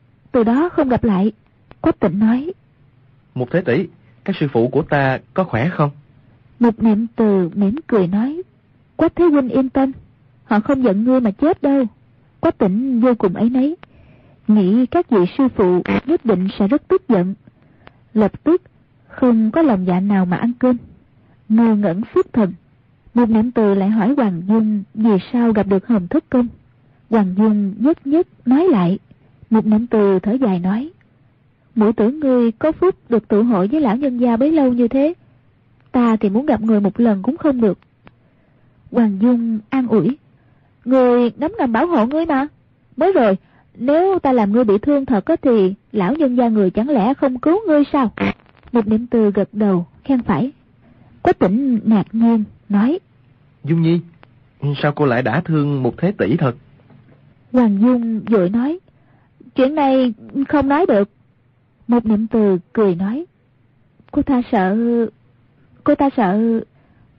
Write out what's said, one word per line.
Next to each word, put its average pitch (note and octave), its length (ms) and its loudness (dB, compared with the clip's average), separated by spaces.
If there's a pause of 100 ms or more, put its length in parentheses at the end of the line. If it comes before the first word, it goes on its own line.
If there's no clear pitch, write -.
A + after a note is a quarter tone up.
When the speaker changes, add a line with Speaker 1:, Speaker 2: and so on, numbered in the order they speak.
(320)
Speaker 1:
từ A#3+ 120 2
đó C4 260 0
không D4 200 -2
gặp A#3 140 0
lại." G#3 280 0 (500)
Quách - 180 0
Tĩnh G3 200 -2
nói: B3+ 340 0 (840)
Speaker 2:
"Một B2+ 160 -6
thế E3+ 100 0
tỷ, D#3 260 -2 (360)
các G3 160 -6
sư D3+ 140 -2
phụ A#2 140 2
của C3 140 -2
ta C3 380 -2 (140)
có F#3 100 -2
khỏe D3+ 260 -4
không?" D3 220 -2 (680)
Speaker 1:
Một A3+ 240 0
niệm A3 320 2
từ G3 400 0
mỉm G3+ 200 0 (120)
cười G3 200 0
nói: B3 340 -4 (540)
"Quách E4 200 0
Thế E4+ 100 2
Huynh C#4+ 240 2
yên C4 200 0
tâm, C4+ 220 0 (520)
họ G#3+ 160 0
không C4 240 0
giận G#3 200 2
ngươi B3+ 160 2
mà A3+ 120 0
chết D4 300 -2
đâu." C#4 240 0 (540)
Quách - 180 -2
Tĩnh A#3 440 0
vô B3+ 140 4
cùng F#3 200 -2
áy A3+ 140 0
náy, C4 260 -2 (720)
nghĩ G#3+ 380 2
các F4 240 -2
vị F#3+ 160 2 (120)
sư C4+ 180 2
phụ F3+ 260 2 (240)
nhất D#4 200 -2
định F#3+ 220 0 (120)
sẽ G3+ 80 2
rất C#4 200 -2
tức - 220 -2
giận, F#3+ 240 0 (800)
lập G#3+ 300 0
tức E4+ 180 2 (460)
không A3+ 440 0
có E4 100 0
lòng G3 260 0
dạ F3+ 120 0
nào G3 260 0
mà F3+ 120 -2
ăn A#3+ 220 -2
cơm, B3+ 180 2 (720)
ngơ A3 260 4
ngẩn G3+ 260 -2 (120)
xuất - 200 -2
thần. G3 200 0 (600)
Một A#3 160 2
niệm A3+ 220 0
từ G#3 220 2
lại G3 160 0
hỏi A3 280 0
Hoàng F#3+ 300 -2
Dung G#3+ 360 0 (100)
vì A3 180 0 (220)
sao A#3 200 2
gặp G3+ 140 -2
được F#3+ 200 -2
Hồng G3 200 0
Thất - 220 -4
Công. B3 180 0 (600)
Hoàng G3 280 0
Dung G#3 400 2
nhất C4+ 300 -2
nhất D#4+ 200 0 (180)
nói C#4+ 260 2
lại. F#3 280 0 (500)
Một A3 160 2
niệm G#3+ 220 2
từ G3 320 2
thở G#3 140 -2
dài A3 260 -2
nói: G#3+ 320 -4 (840)
"Muội A3 180 2
tưởng A#3 260 0
ngươi B3 320 2
có D4+ 200 -2
phúc F4+ 240 0 (140)
được A3+ 180 -2
tụ G#3+ 160 2
hội G3+ 240 0
với D4+ 140 0
lão A#3 160 0
nhân C4 200 -4
gia A#3 200 0
bấy C#4 140 2
lâu C4+ 220 2
như A#3+ 140 0
thế, C#4 260 0 (760)
ta A#3+ 240 2
thì G#3+ 140 0
muốn A3+ 160 -2
gặp A#3 160 0
người A3 180 0
một G3+ 200 -2
lần G#3 240 0
cũng C#4 140 -4
không C4+ 240 -2
được." G3 180 0 (1120)
Hoàng G#3+ 300 0
Dung A#3 380 0 (100)
an C4 180 -2
ủi: A3 300 0 (680)
"Người B3 520 2
ngấm D4+ 220 -6
ngầm B3 140 -2
bảo B3+ 140 0
hộ C#4 180 0
ngươi D4+ 200 -2
mà. C#4+ 220 -2 (500)
Mới F4 160 0
rồi, A3 240 2 (380)
nếu E4+ 440 0
ta C4+ 120 -2
làm G#3+ 200 0
ngươi A#3+ 120 2
bị G#3 140 2
thương C#4 280 -2
thật G3+ 200 -2
á E4 160 -2
thì G#3 320 2 (180)
lão G#3 240 -2
nhân C#4 200 0
gia A#3+ 120 0
người G#3 220 2
chẳng A3 200 -4
lẽ B3 240 0
không B3+ 260 -4
cứu E4 280 0
ngươi D4 160 4 (100)
sao?" C4+ 180 0 (600)
Một A3+ 160 0
niệm A3 200 -2
từ A3 240 0
gật F#3+ 200 -2
đầu, G3 340 -2 (180)
khen B3+ 180 -2
phải. G#3+ 300 -4 (720)
Quách - 180 0
Tĩnh A#3 440 0
ngạc G#3+ 280 2
nhiên, A3+ 320 2 (260)
nói: A3+ 300 0 (640)
Speaker 2:
"Dung E3 180 0
Nhi, E3 180 2 (840)
sao D3 100 0
cô D3 140 -2
lại B2 160 0
đã B2+ 200 -2
thương C#3+ 420 -2
một A#2+ 140 -2
thế F3+ 140 -2
tỷ - 260 -2
thật?" B2+ 180 -2 (960)
Speaker 1:
Hoàng A3 300 2
Dung A#3 400 0 (100)
vội F#3 180 2
nói: C4 300 -4 (760)
"Chuyện C4+ 200 0
này C4 380 0 (360)
không C#4 180 0
nói D4 180 0
được." G3+ 240 0 (800)
Một A#3 180 0
niệm A3 220 0
từ G#3 300 2 (160)
cười G3+ 220 0
nói: G#3+ 300 -6 (840)
"Cô D4 100 -2
ta B3+ 200 0 (100)
sợ, G3 260 0 (1080)
cô D4 120 2
ta C#4 220 0
sợ." A3+ 440 0 (580)